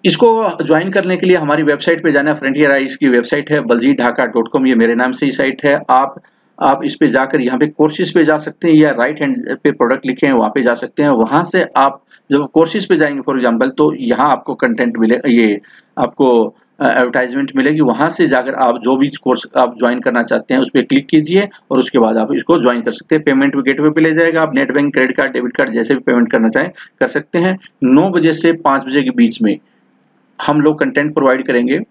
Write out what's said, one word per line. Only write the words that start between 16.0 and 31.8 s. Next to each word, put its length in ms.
अ, 100
advertisement 680
मिलेगी। 240
वहाँ 280
से 180
जाकर 280
आप 220
जो 200
भी 120
कोर्स 380
आप 220
ज्वाइन 220
करना 220
चाहते 320
हैं 60
उस 140
पे 80
click 240
कीजिए 420
और 80
उसके 200
बाद 180
आप 180
इसको 280
ज्वाइन 180
कर 100
सकते 240
हैं। 100
पेमेंट 320
भी 60
गेटवे 280
पे 100
ले 140
जाएगा, 280
आप 120
net 180
bank, 220
credit 220
card, 160
debit 240
card 140
जैसे 240
भी 60
payment 320
करना 160
चाहें 220
कर 60
सकते 320
हैं। 200
नौ 260
बजे 220
से 200
पाँच 320
बजे 180
के 80
बीच 320
में 160
हम 140
लोग 180
content 360
provide 320
करेंगे। 340